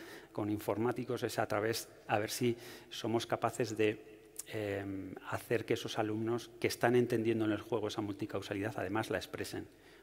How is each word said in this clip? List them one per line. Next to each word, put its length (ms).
con 160
informáticos, 760
es 160
a 80
través, 400
a 120
ver 100
si 280
somos 360
capaces 520
de, 460
em, 680
hacer 340
que 120
esos 220
alumnos 640
que 80
están 300
entendiendo 480
en 60
el 100
juego 260
esa 140
multicausalidad, 720
además 340
la 80
expresen, 500